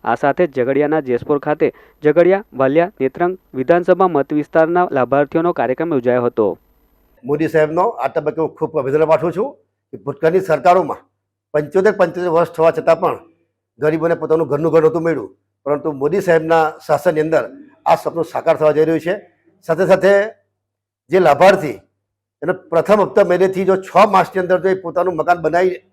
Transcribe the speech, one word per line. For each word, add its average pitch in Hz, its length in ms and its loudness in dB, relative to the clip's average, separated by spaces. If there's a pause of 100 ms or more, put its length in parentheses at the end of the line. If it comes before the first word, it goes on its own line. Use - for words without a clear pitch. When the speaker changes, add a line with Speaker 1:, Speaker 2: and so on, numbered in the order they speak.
Speaker 1:
આ 113 100 0
સાથે 143 320 0
જ 139 100 -10
ઝઘડિયાના 147 440 -2
જેસપુર 131 380 -2
ખાતે 151 340 -2 (320)
ઝઘડિયા, 175 400 2 (100)
વાલિયા, 143 460 0
નેત્રંગ 175 380 -2 (160)
વિધાનસભા 175 540 2
મત 143 240 -2
વિસ્તારના 160 580 0
લાભાર્થીઓનો 143 600 0
કાર્યક્રમ 143 400 -4
યોજાયો 123 300 0
હતો. 107 360 -2 (680)
Speaker 2:
મોદી 147 240 -4
સાહેબનો 156 340 0
આ 160 260 -4
તબક્કે 151 320 -6
હું 156 140 -4
ખૂબ 156 240 -6
અભિનંદન 139 260 0
પાઠવું 156 280 0
છું 247 220 -6 (380)
કે 127 40 -16
ભૂતકાળની 147 440 -2
સરકારોમાં 165 560 0 (560)
પંચોતેર, 185 400 0
પંચોતેર 180 360 -2
વર્ષ 165 240 0
થવા 160 180 2
છતાં 160 300 0
પણ 151 180 -2 (600)
ગરીબોને 160 360 -2
પોતાનું 160 340 -2
ઘરનું 147 240 -2
ઘર 160 100 4
નહોતું 160 200 0
મળ્યું, 147 340 -6 (280)
પરંતુ 147 280 -4
મોદી 147 280 -4
સાહેબના 160 520 0 (140)
શાસનની 156 340 0
અંદર 151 300 -2 (360)
આ 165 80 4
સપનું 165 300 -4
સાકાર 156 320 -2
થવા 151 160 2
જઈ 151 120 2
રહ્યું 160 160 0
છે. 180 200 -6 (420)
સાથે 170 240 -2
સાથે 190 380 4 (840)
જે 170 100 0
લાભાર્થી 160 600 4 (640)
એનો 156 100 -4
પ્રથમ 185 480 0
હપ્તા 202 240 2
મહિનેથી 185 400 0
જો 185 120 2
છ 190 340 2
માસની 190 300 0
અંદર 180 200 0
જો 175 80 -2
એ 190 60 0
પોતાનું 180 420 -4
મકાન 170 260 -2
બનાવી 180 340 0 (160)